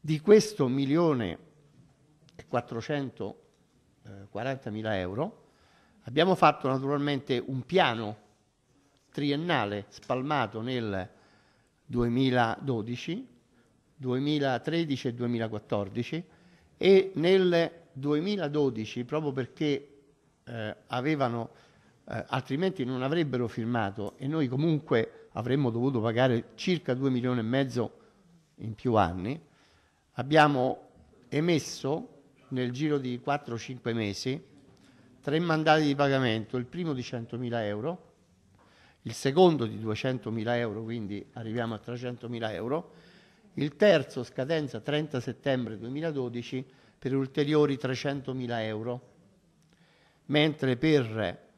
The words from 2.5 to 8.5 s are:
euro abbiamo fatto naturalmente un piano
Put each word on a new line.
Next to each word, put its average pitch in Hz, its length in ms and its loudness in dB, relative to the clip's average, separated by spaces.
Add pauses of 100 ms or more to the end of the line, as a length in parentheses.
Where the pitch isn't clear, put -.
euro 104 420 -4 (640)
abbiamo 160 300 2
fatto 151 340 4
naturalmente 135 760 0
un 131 200 -6
piano 113 520 0 (920)